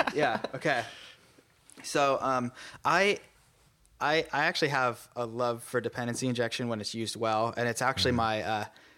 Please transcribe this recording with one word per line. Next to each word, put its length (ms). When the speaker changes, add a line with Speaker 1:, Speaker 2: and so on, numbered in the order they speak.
Speaker 1:
<laughs> 40
Yeah, 240
okay. 280
So, 360
um, 320
I, 360
I, 320
I 120
actually 240
have 460
a 120
love 340
for 180
dependency 480
injection 400
when 140
it's 140
used 200
well, 400
and 140
it's 140
actually 280
Speaker 2:
Mm-hmm. 60
Speaker 1:
my, 260
uh, 220